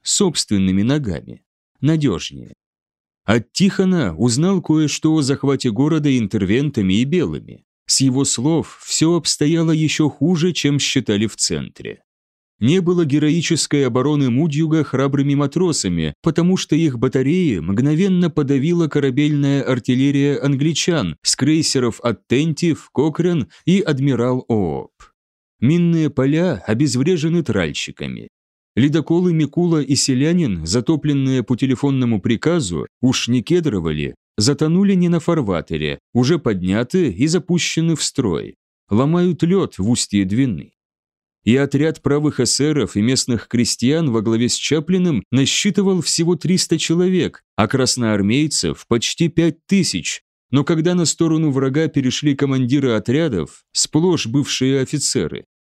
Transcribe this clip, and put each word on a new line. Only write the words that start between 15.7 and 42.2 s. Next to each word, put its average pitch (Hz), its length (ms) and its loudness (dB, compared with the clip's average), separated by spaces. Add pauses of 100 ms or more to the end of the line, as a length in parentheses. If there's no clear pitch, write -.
потому 175 360 2
что - 180 -2
их 143 240 0
батареи 131 580 2
мгновенно 151 720 2
подавила 151 580 0
корабельная 139 760 0
артиллерия 135 760 0
англичан 143 840 0
с - 120 -2
крейсеров 139 680 0
Аттентив, 143 920 -2
Кокрен 160 540 0 (180)
и 185 140 4
«Адмирал 127 680 0
ООП». 85 440 -2 (680)
Минные 165 520 2
поля 143 560 0
обезврежены 147 720 0
тральщиками. 69 840 -6 (480)
Ледоколы 165 580 2
Микула 160 480 0
и 135 140 0
Селянин, 131 680 0
затопленные 135 800 0
по 120 160 -2
телефонному 127 640 0
приказу, 113 640 -2 (160)
уж 123 260 0
не 120 140 0
кедровали, 85 720 -2 (240)
затонули 156 560 2
не 175 160 2
на 170 100 0
фарватере, 82 800 -2 (160)
уже 127 240 2
подняты 113 720 0
и 98 160 -2
запущены 165 720 0
в - 80 -6
строй. 67 500 -4 (380)
Ломают 160 500 2
лёд 170 380 0
в 95 100 0
устье 101 360 0
Двины. 104 480 -2 (720)
И 110 120 4
отряд 143 460 0
правых 147 380 0